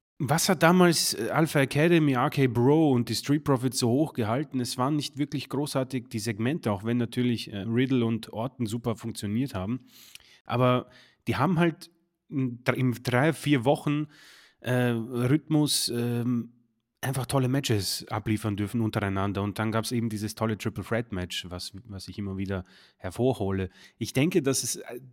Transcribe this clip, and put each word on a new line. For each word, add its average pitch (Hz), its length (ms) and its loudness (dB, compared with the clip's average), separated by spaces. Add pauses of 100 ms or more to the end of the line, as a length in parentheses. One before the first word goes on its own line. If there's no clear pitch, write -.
(200)
was 147 280 0
hat 170 160 2
damals, 175 520 6
äh, 107 140 -2
Alpha 151 300 2
Academy, 147 540 4
R 127 160 2
K 139 180 4
Bro 139 440 4
und 120 180 2
die 113 60 -2
Street 147 280 0
Profits 131 360 0
so 120 100 2
hoch 143 240 2
gehalten? 127 480 -2
Es - 160 -4
waren 135 180 0
nicht 143 220 -4
wirklich 135 320 -4
großartig 131 600 -4
die 110 100 -6
Segmente, 113 520 -2
auch 101 140 -4
wenn 120 120 0
natürlich, 120 540 -2
äh, 101 80 -8
Riddle 120 460 2
und 113 260 -4
Orton 120 360 -4
super 113 280 -4
funktioniert 113 580 -4
haben. 101 320 -6 (600)
Aber 123 440 2 (380)
die 107 80 0
haben 156 240 2
halt 170 320 0 (380)
im 131 340 -4
dr-, 131 140 0
im 127 260 0
drei, 131 300 2
vier 135 320 0
Wochen, 151 420 0 (540)
äh, 123 300 2
Rhythmus, 131 1000 0
ähm, 120 640 -2 (480)
einfach 131 240 -2
tolle 135 220 2
Matches 123 640 0
abliefern 107 480 -2
dürfen 104 240 -2
untereinander. 98 600 -2
Und 101 160 -4
dann 110 140 -2
gab's 110 220 -2
eben 117 160 -2
dieses 104 260 -6
tolle 110 220 -2
Triple 101 260 -6
Threat 117 300 -4
Match, 90 360 -8
was, - 220 -10 (140)
was 98 240 -14
ich 92 100 -12
immer 98 180 -6
wieder 95 280 -4 (320)
hervorhole. 98 720 -2 (280)
Ich 113 140 -6
denke, 165 300 2
dass 131 220 0
es, - 120 -6
äh, - 240 -12 (140)